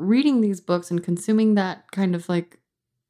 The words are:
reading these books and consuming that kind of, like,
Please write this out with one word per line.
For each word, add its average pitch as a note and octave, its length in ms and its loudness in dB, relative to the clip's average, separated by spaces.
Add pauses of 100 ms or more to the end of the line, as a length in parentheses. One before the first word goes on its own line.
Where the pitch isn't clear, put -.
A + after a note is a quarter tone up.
reading C4 340 2
these G3 200 0
books F3 320 -4
and E3+ 100 -2
consuming G#3+ 540 0
that F#3 340 -4
kind F#3+ 240 0
of, E3+ 140 -6
like, F3 320 -4 (500)